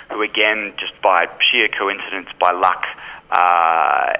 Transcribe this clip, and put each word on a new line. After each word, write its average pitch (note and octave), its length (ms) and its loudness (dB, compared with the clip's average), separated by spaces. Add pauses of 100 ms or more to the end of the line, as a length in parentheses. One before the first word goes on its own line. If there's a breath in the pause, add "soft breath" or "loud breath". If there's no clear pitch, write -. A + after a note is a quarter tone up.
(120)
who G#2 100 -6
again, G#2+ 560 -2
just - 240 -10
by F2 260 4 (220)
sheer A#2 200 2
coincidence, G2 580 -6 (120)
by F2+ 120 4
luck, F2+ 320 0 (480 loud breath)
uh, E2 880 2